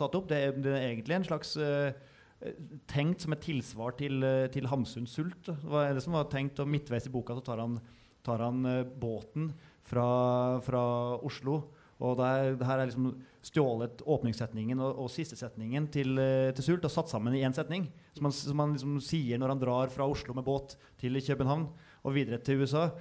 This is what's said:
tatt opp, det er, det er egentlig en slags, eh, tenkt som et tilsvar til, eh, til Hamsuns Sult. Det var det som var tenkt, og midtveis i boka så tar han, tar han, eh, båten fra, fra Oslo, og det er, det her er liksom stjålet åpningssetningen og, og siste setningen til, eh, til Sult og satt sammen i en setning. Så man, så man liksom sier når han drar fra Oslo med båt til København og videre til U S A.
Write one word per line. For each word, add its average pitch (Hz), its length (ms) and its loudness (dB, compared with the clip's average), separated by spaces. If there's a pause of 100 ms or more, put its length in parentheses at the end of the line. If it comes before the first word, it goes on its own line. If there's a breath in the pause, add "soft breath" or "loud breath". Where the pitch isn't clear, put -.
tatt 147 160 0
opp, 190 100 -2
det 151 80 2
er, 139 240 2
det 139 140 2
er 131 160 0
egentlig 117 260 -2
en 190 140 0
slags, 156 260 -4
eh, 143 380 2 (960 loud breath)
tenkt 156 320 2
som 156 80 -2
et 147 140 -2
tilsvar 120 500 -4
til, 139 220 -2 (100)
eh, 131 240 4
til 131 160 -2
Hamsuns 123 480 -2
Sult. 175 320 -6
Det 165 160 -4
var 147 320 2
det 127 80 -2
som 170 140 0
var 147 100 0
tenkt, 139 320 -2
og 143 80 -2
midtveis 123 400 -2
i 127 60 -6
boka 120 240 -4
så 131 100 -10
tar 113 160 -2
han, 117 140 -2 (480 loud breath)
tar 117 180 0
han, 123 240 0
eh, 127 160 2
båten 123 640 -6 (400 loud breath)
fra, 120 160 2 (560)
fra 123 240 2 (400)
Oslo, 143 380 -2 (340 loud breath)
og 127 240 0
det 127 80 4
er, 135 320 4
det 123 80 2
her 131 140 2
er 127 80 0
liksom 127 240 0 (320 loud breath)
stjålet 120 580 0
åpningssetningen 117 800 0
og, 135 220 0
og - 20 -6
siste 147 300 -8
setningen 120 500 -4
til, 135 320 2
eh, 131 320 4
til 131 140 -4
Sult 175 180 4
og 147 80 -2
satt 165 160 -2
sammen 117 240 0
i 135 140 2
en 131 100 0
setning. 160 300 -2 (260 loud breath)
Så - 80 -14
man, 143 140 2
så - 180 -4
man 147 220 2
liksom 143 260 -2
sier 131 400 0
når 131 140 2
han 131 80 -2
drar 127 320 2
fra 139 100 0
Oslo 135 320 -2
med 127 80 -4
båt 135 300 -2 (260 loud breath)
til 127 160 0
København 139 480 2 (420 loud breath)
og 139 80 2
videre 120 300 2
til 135 160 4
U 139 60 4
S 131 100 0
A. 160 60 4 (180 loud breath)